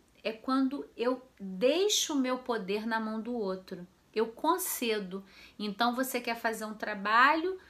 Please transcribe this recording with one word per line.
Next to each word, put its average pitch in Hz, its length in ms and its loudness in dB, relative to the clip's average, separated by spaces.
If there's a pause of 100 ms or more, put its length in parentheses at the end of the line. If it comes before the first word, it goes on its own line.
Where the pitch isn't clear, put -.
(220)
é 220 100 -2
quando 262 520 0 (120)
eu 247 260 0 (180)
deixo 277 720 2
o 285 60 2
meu 254 200 2
poder 214 480 -2
na 226 140 0
mão 220 200 -4
do 233 120 -6
outro. 185 540 -6 (280)
Eu 220 120 2
concedo. 220 1000 -2 (340)
Então, 220 360 0
você 262 260 -2
quer 233 160 -4
fazer 220 280 -2
um 214 100 -8
trabalho, 247 840 4 (100)